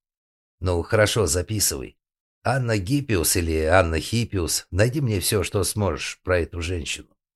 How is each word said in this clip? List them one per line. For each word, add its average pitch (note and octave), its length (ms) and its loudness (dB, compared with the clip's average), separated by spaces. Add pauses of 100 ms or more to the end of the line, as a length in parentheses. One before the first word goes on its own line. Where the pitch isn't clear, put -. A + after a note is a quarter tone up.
(600)
«Ну, F2+ 240 0
хорошо, G#2+ 420 2
записывай. E2 720 -2 (460)
Анна A#2 340 0
Гиппиус G#2 580 0
или E2 280 0
Анна E2 360 4
Хиппиус, G2 720 -2
найди A#2+ 300 2
мне G#2+ 180 0
все, F#2+ 240 0
что G2 200 -2
сможешь F2+ 600 -4
про F2+ 160 2
эту E2+ 220 -4
женщину». E2 480 -6 (260)